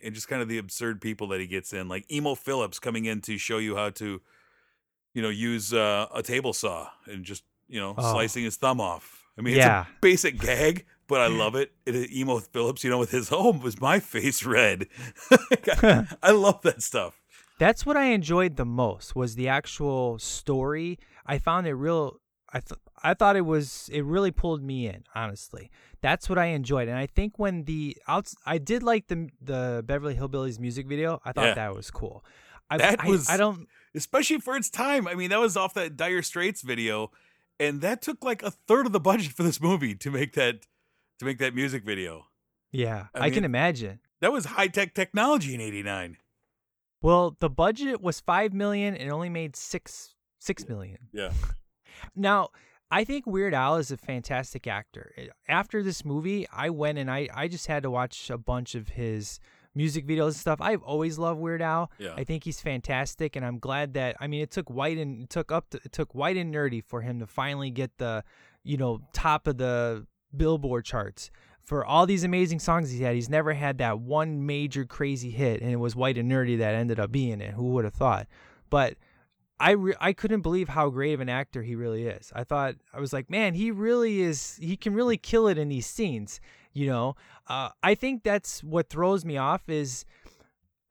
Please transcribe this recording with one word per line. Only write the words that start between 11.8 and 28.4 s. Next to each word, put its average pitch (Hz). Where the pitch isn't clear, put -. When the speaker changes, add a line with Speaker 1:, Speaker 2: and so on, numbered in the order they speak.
Speaker 1:
It, 123
Emo 131
Phillips, 120
you 127
know, 123
with 117
his, 123
"Oh, 196
was 123
my 156
face -
red?" 107
<laughs> -
I, 165
Speaker 2:
<laughs> -
Speaker 1:
I 190
love 202
that 147
stuff. 98
Speaker 2:
That's 190
what 294
I 277
enjoyed 180
the 131
most, 117
was 120
the 127
actual 131
story. 151
I 139
found 170
it 147
real, 147
I 127
th-, -
I 165
thought 202
it 196
was, 156
it 147
really 180
pulled 160
me 131
in, 98
honestly. 107
That's 143
what 185
I 175
enjoyed. 135
And 120
I 135
think 208
when 185
the 151
outs-, 175